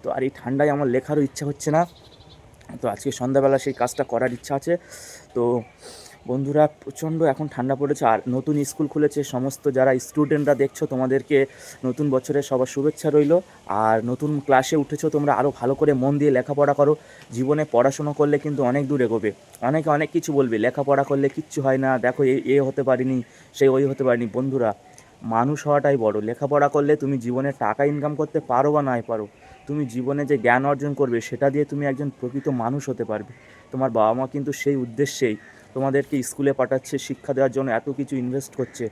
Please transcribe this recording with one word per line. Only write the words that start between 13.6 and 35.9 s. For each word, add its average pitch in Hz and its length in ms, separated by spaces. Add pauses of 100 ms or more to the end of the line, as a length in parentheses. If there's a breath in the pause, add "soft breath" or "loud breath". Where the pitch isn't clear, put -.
আর 110 380
নতুন 143 360
ক্লাসে 135 360
উঠেছো 147 340
তোমরা, 143 240
আরও 131 220
ভালো 131 180
করে 147 180
মন 135 260
দিয়ে 147 120
লেখাপড়া 139 440
করো। 147 220 (360 loud breath)
জীবনে 139 400
পড়াশুনো 139 400
করলে 147 260
কিন্তু 143 240
অনেক 131 260
দূর 139 120
এগোবে। 110 300 (300)
অনেকে 151 300
অনেক 147 220
কিছু 170 200
বলবে, 127 260
"লেখাপড়া 139 460
করলে 139 240
কিচ্ছু - 340
হয় 135 160
না, 131 200
দেখো 123 260
এ, 131 100 (100)
এ 131 160
হতে 135 220
পারিনি, 127 400 (320 loud breath)
সে 135 140
ওই 131 160
হতে 135 200
পারিনি।" 120 280
বন্ধুরা, 127 420 (480 loud breath)
মানুষ 120 440
হওয়াটাই 143 300
বড়। 107 240
লেখাপড়া 143 480
করলে 147 280
তুমি 139 220
জীবনে 123 400
টাকা 110 260
ইনকাম 147 300
করতে 151 260
পারো 135 320
বা 147 100
নাই 123 240
পারো, 110 200 (400 loud breath)
তুমি 147 200
জীবনে 131 400
যে 139 120
জ্ঞান 120 260
অর্জন 143 300
করবে 123 260
সেটা 135 300
দিয়ে 147 140
তুমি 143 220
একজন 139 220 (120)
প্রকৃত 131 280
মানুষ 131 400
হতে 120 160
পারবে। 104 280 (380 loud breath)
তোমার 131 200
বাবা 110 220
মা 131 140
কিন্তু 143 260
সেই 143 240
উদ্দেশ্যেই 120 600 (380 loud breath)
তোমাদেরকে 135 480